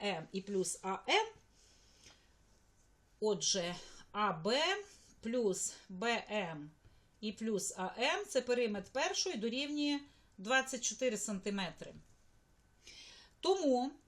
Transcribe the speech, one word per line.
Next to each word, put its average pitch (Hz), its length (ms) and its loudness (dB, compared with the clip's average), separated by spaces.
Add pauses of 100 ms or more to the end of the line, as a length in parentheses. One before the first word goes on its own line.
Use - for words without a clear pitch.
М 170 280 -2
і 190 100 -4
плюс 190 400 -2
А 190 160 -2 (120)
М, 440 180 6 (1900)
отже, 180 560 2 (360)
А 202 220 0
Б 214 300 2 (580)
плюс 226 520 0 (160)
Б 220 420 0
М 165 400 -4 (500)
і 214 100 -4
плюс 220 460 -2
А 185 120 -2 (100)
М — 349 280 2
це 254 140 2
периметр 233 500 0
першої, 349 460 0
дорівнює 285 640 0 (380)
двадцять 254 460 2
чотири 220 340 0
сантиметри. 196 760 -4 (1500)
Тому 285 520 4 (160)